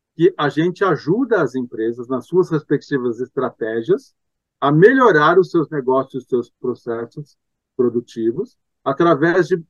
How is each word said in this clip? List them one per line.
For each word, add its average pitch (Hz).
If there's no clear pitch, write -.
que 175
a 147
gente 175
ajuda 190
as 131
empresas 117
nas 127
suas 180
respectivas 131
estratégias 127
a 143
melhorar 180
os 185
seus 165
negócios, 131
os -
seus 120
processos 117
produtivos, 120
através 170
de 175